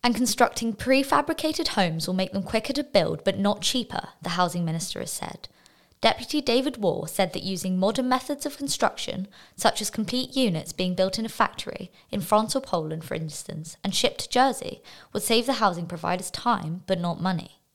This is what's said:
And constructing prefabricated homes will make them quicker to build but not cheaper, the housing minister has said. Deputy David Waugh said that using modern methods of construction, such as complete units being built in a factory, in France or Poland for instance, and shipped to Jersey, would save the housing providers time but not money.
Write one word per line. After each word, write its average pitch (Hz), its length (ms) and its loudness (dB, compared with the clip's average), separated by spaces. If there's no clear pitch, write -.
And 240 140 4
constructing 226 560 2
prefabricated 294 960 2
homes 165 400 2
will 185 60 0
make 190 180 0
them 196 100 -2
quicker 220 300 -2
to 277 100 0
build 165 400 2
but 196 160 0
not 202 240 2
cheaper, - 460 -2
the 175 80 -4
housing 175 340 2
minister 160 340 -4
has - 140 -6
said. - 360 -10
Deputy 240 380 2
David 262 380 2
Waugh 180 260 0
said 180 300 0
that - 80 -6
using 185 360 -2
modern 220 300 2
methods 254 380 -2
of 285 100 -6
construction, - 720 -2
such - 280 2
as - 80 -2
complete 226 440 -4
units 208 380 2
being 185 220 0
built 190 240 0
in 226 80 -2
a - 20 -6
factory, - 640 -4
in 202 120 -2
France 214 340 2
or 269 60 0
Poland 160 420 -4
for - 80 -6
instance, 160 720 -8
and 196 100 0
shipped - 260 2
to - 100 -8
Jersey, - 500 2
would 208 100 -2
save 226 220 4
the 262 160 0
housing 175 240 2
providers 170 460 -4
time 185 560 -2
but 185 120 2
not 175 220 -2
money. 180 400 -2